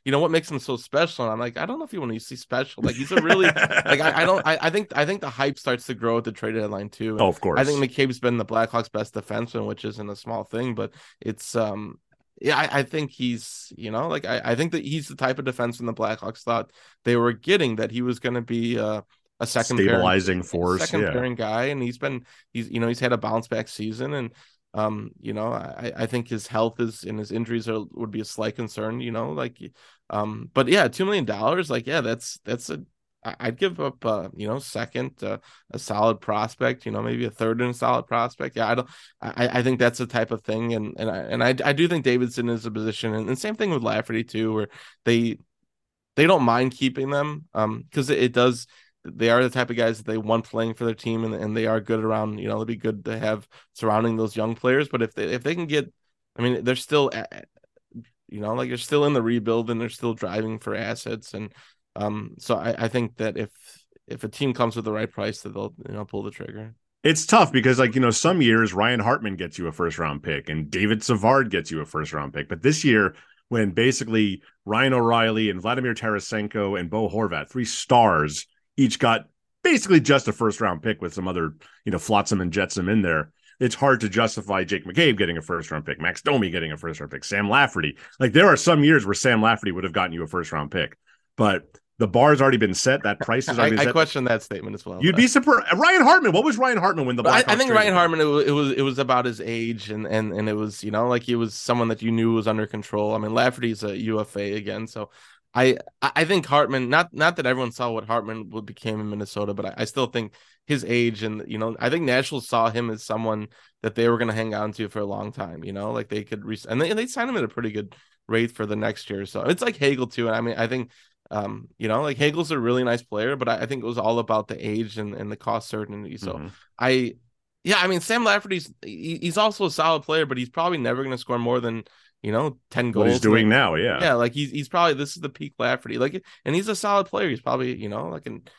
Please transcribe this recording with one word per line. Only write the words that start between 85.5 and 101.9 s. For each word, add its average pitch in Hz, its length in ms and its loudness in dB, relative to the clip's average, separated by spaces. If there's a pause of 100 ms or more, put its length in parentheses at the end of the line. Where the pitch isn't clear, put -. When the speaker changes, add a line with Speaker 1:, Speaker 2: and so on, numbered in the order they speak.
Speaker 2:
round 78 160 -6
pick, 73 140 -6
Max 85 220 -2
Domi 127 280 2
getting 80 220 -4
a 76 60 -8
first 80 240 -10
round 71 100 -12
pick, 67 140 -12
Sam 101 240 -2
Lafferty. 101 480 2 (220)
Like, 127 120 2
there 170 160 8
are 160 80 10
some 151 300 6
years 147 200 6
where 101 80 0
Sam 117 280 4
Lafferty 107 320 2
would 90 100 -4
have 87 100 -4
gotten 90 200 0
you 85 100 -6
a 78 40 -6
first 82 260 -6
round 76 180 -4
pick, 87 260 -4 (380)
but 98 320 2 (320)
the 113 80 4
bar's 131 340 4
already 135 160 6
been 104 160 2
set. 131 300 0
That 104 160 -2
price 120 260 -2
has 120 140 -2
Speaker 1:
<laughs> - 0 -
I, - 20 4
Speaker 2:
already 110 140 4
been 135 60 2
Speaker 1:
I - 20 4
Speaker 2:
set. 123 80 2
Speaker 1:
question 147 320 2
that 117 180 2
statement 101 320 -10
as 101 120 -14
well, 92 180 -6
Speaker 2:
You'd 175 80 6
Speaker 1:
but 170 60 2
Speaker 2:
be 247 100 8
surprised. 254 400 4 (100)
Ryan 339 240 8
Hartman, 277 300 8
what 196 120 4
was 277 140 2
Ryan 247 220 2
Hartman 170 260 2
when 123 120 0
the 120 40 0
Speaker 1:
But 160 120 6
I, 214 40 8
I 247 40 8
Speaker 2:
Blackhawks 254 60 2 (100)
Speaker 1:
think - 20 0
Speaker 2:
traded 254 160 4
Speaker 1:
Ryan 214 140 6
Speaker 2:
him? 185 40 4
Speaker 1:
Hartman, 165 280 4
it, 151 40 6
wa-, 147 140 4
it 147 120 4
was, 143 200 2
it 131 100 0
was 135 160 0
about 127 280 2
his 117 140 -2
age, 113 520 -6
and, 107 160 -6
and, 110 260 0
and 107 160 -2
it 107 40 0
was, 107 300 -4
you 104 60 -6
know, 107 180 0
like, 123 140 2
he 120 140 -2
was 113 180 -2
someone 120 360 0
that 113 120 -4